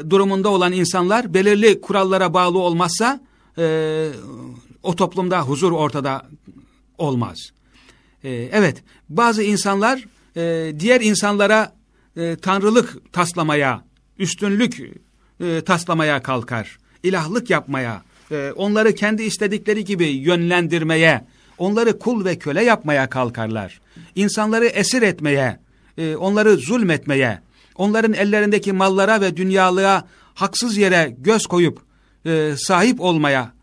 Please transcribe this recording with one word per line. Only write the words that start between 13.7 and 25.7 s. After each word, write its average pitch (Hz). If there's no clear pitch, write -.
üstünlük, 202
e, 165
taslamaya 160
kalkar, 120
ilahlık 170
yapmaya, 135
e, 143
onları 208
kendi 214
istedikleri 208
gibi 175
yönlendirmeye, 160
onları 214
kul 226
ve 175
köle 151
yapmaya 147
kalkarlar. 113
İnsanları 214
esir 226
etmeye, 143